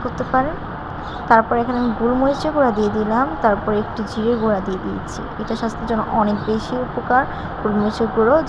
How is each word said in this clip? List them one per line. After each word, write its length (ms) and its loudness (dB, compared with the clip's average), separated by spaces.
করতে 200 -4
পারেন। 220 2
তারপর 320 4
এখানে 220 -2
আমি 160 2
গোলমরিচের 560 2
গুঁড়া 220 4
দিয়ে 200 2
দিলাম, 280 2
তারপর 280 2
একটু 160 -8
জিরের 320 0
গুঁড়া 260 2
দিয়ে 180 -2
দিয়েছি। 340 -6
এটা 180 -4
স্বাস্থ্যের 300 -4
জন্য 140 0
অনেক 160 2
বেশি 240 -2
উপকার, 360 2
গোলমরিচের 540 2
গুঁড়ো, 200 6